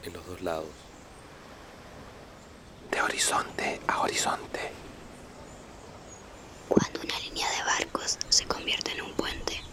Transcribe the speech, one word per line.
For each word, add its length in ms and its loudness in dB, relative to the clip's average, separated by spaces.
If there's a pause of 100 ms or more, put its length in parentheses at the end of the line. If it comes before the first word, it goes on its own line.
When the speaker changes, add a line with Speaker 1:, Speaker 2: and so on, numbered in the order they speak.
Speaker 1:
en 80 -8
los 160 -10
dos 140 -8
lados. 260 0 (2250)
Speaker 2:
De 100 6
horizonte 880 4
a 140 4
horizonte. 580 2 (2000)
Speaker 3:
Cuando 320 6
una 200 0
línea 320 0
de 120 2
barcos 540 4 (100)
se 200 8
convierte 440 2
en 120 -2
un 100 -6
puente. 480 0 (100)